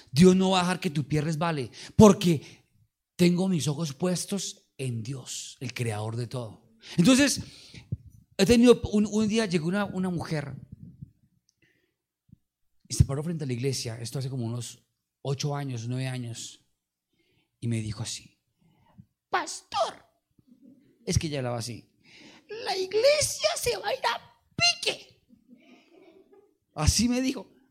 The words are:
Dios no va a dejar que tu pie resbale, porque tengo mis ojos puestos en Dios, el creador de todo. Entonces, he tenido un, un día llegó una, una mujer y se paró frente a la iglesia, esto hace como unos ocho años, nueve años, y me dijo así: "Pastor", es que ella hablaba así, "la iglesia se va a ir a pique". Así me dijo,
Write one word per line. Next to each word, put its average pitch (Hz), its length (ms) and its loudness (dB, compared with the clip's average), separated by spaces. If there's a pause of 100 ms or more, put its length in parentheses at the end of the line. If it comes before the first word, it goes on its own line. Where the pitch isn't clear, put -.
(120)
Dios 185 220 8
no 190 140 4
va 185 120 2
a - 20 0
dejar 180 180 -2
que 190 80 -4
tu 139 180 -4
pie 151 140 0
resbale, 151 500 -4 (240)
porque 175 720 6 (520)
tengo 175 340 2
mis 147 180 0
ojos 147 240 -4
puestos - 840 -6
en 120 240 -6
Dios, - 580 -12
el 123 140 -10
creador 110 420 -6
de 120 100 -6
todo. - 480 -12 (220)
Entonces, 247 460 4 (960)
he 196 80 6
tenido 233 340 8 (120)
un, 208 120 4
un 214 240 0
día 226 160 2
llegó 170 240 -2
una, 202 160 -2
una 185 240 -4
mujer 147 460 -6 (2250)
y - 60 -8
se - 100 4
paró 143 180 -2
frente 160 220 -6
a - 20 -6
la 127 60 -4
iglesia, 120 480 -6
esto 117 200 -8
hace 131 100 -8
como 123 160 -6
unos 117 360 -10 (380)
ocho 143 340 -6
años, 127 320 -8
nueve 127 220 -4
años, 123 560 -12 (960)
y 120 80 -6
me 113 140 -4
dijo 107 200 -10
así: - 380 -12 (880)
"Pastor", - 760 -6 (1000)
es 185 140 -2
que 170 80 -2
ella 143 140 -4
hablaba 120 180 -6
así, 113 340 -12 (720)
"la 415 100 -4
iglesia 480 760 2 (100)
se 480 160 -2
va 427 120 -8
a - 40 -2
ir 494 140 -4
a - 340 -6 (160)
pique". - 680 -4 (1500)
Así 185 340 2
me 247 140 0
dijo, 262 260 -4 (240)